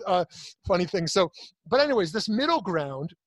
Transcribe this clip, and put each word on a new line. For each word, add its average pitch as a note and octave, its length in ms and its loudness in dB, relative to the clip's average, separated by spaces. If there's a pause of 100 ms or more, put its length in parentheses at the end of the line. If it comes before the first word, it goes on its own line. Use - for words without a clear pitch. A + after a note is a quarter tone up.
uh, F3+ 180 2 (440)
funny F3+ 180 2
things. E3+ 260 -2
So, F#3 200 2 (360)
but A3+ 120 2
anyways, B3 320 2
this G#3 180 -4
middle A3+ 320 2
ground, D3+ 500 -4 (140)